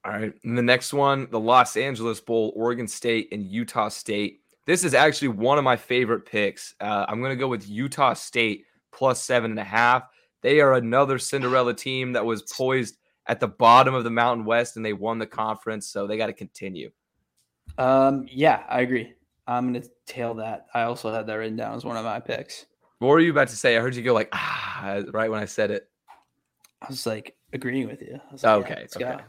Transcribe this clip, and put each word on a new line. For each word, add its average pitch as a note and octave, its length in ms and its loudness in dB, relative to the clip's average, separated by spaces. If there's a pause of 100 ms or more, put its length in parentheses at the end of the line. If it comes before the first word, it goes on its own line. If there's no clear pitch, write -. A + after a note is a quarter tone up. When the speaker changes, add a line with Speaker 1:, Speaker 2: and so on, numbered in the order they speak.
Speaker 1:
All G#2 80 -8
right. G#2+ 220 -6 (100)
And A#2+ 140 -4
the B2 40 0
next B2 320 2
one, C#3 380 0
the A2+ 80 -2
Los A#2+ 380 4
Angeles A#2 420 -4
Bowl, A2+ 360 0
Oregon A#2+ 320 -2
State A2+ 440 -2
and G#2 140 -8
Utah A2+ 440 -4
State. - 520 -6 (240)
This F3 180 0
is D3 100 0
actually C#3+ 360 4
one A#2 280 2
of C#3+ 60 2
my B2+ 140 2
favorite A#2 480 -2
picks. - 560 -4
Uh, G2+ 260 -2
I'm A2+ 140 -6
gonna C3+ 160 -4
go C3+ 100 -2
with G#2 220 -6
Utah C3+ 440 0
State - 520 -2 (260)
plus B2+ 320 0
seven A2+ 280 0
and A2 80 -6
a G2+ 40 -6
half. A#2 400 2 (380)
They C#3 200 6
are C3+ 120 8
another B2+ 440 2
Cinderella B2+ 560 0
team C3 400 -6
that A2 120 0
was A2+ 180 -2
poised B2+ 540 -2 (280)
at A2+ 160 -2
the A#2 60 0
bottom B2 460 6
of A#2+ 120 -2
the A#2 40 -2
Mountain A#2 360 0
West, A#2 320 0
and A2 80 -8
they G#2+ 80 -2
won A2 260 -4
the A2 80 -6
conference, A2 600 -6
so G2+ 200 -6
they G#2+ 80 -4
gotta A2 160 -2
continue. F2 580 -14 (880)
Speaker 2:
Um, C3+ 540 4
yeah, C3+ 380 2
I B2 120 0
agree. B2 320 -2 (340)
I'm B2 260 -2
gonna A#2+ 100 -8 (220)
tail A#2 300 -6
that. A2 380 -10
I A#2 100 0
also A2+ 280 -4
had A2 160 -6
that A2 60 -6
written A2 240 -6
down A2 180 -6
as A#2+ 80 -10
one A#2 140 -6
of A2+ 80 -6
my A2 160 -6
picks. - 440 -10 (340)
Speaker 1:
What B2 100 2
were D#3+ 100 8
you E3+ 120 4
about C#3+ 180 4
to A#2 60 -12
say? A#2+ 220 2
I A2+ 40 4
heard B2 140 -4
you A#2+ 80 -8
go B2 100 2
like, A2 180 2
"Ah," - 680 -6 (100)
right A2 180 -2
when G#2+ 120 -4
I G#2 40 -6
said G#2 260 -2
it. G2+ 180 -8 (920)
Speaker 2:
I - 60 -16
was, C3 180 -10
like, A2 300 -8 (160)
agreeing B2+ 360 -4
with - 140 -14
you. C3+ 180 -16 (100)
I - 20 -20
was C#3 120 -10
like, A2+ 160 6
"Yeah, F#2+ 140 -4
Speaker 1:
Okay, - 80 -10
Speaker 2:
let's - 140 -16
Speaker 1:
okay. B2 220 -6 (120)